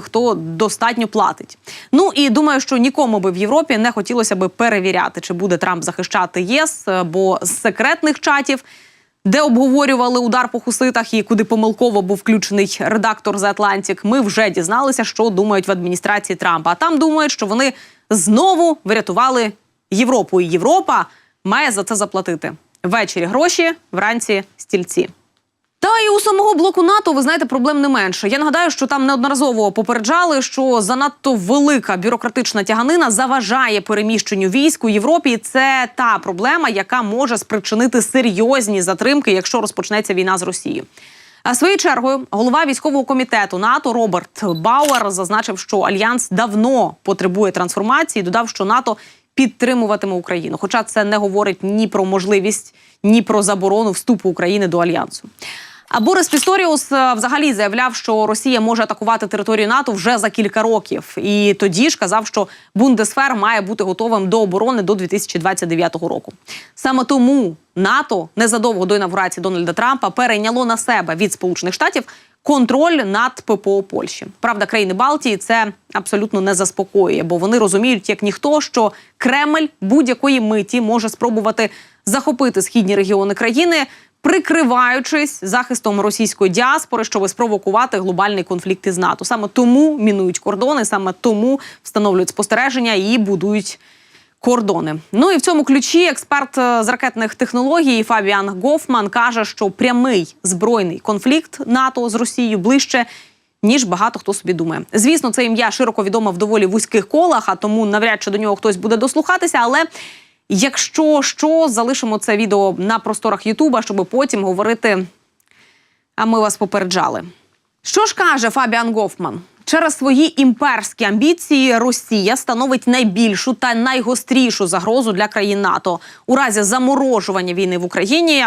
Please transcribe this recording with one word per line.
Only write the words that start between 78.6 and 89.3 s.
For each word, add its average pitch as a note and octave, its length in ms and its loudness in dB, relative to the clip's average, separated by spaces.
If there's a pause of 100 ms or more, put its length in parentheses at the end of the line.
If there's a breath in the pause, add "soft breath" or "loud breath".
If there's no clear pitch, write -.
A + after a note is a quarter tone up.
що A3 300 0 (260 loud breath)
Кремль D4 500 0 (140)
будь-якої B3+ 600 2
миті G#3+ 400 0
може A3 280 0
спробувати A3 600 -2 (360 loud breath)
захопити B3 560 0
східні G3+ 340 0
регіони G3 380 2
країни, D4 520 0 (360 loud breath)
прикриваючись C#4+ 1200 0
захистом G#3+ 580 -2
російської G3+ 500 0
діаспори, B3 520 0
щоб G3 260 -2
спровокувати G#3+ 720 0
глобальний F#3 440 0
конфлікт F#3+ 440 -6
із F3+ 100 -2
нато. F3+ 280 -2
Саме A3 220 -2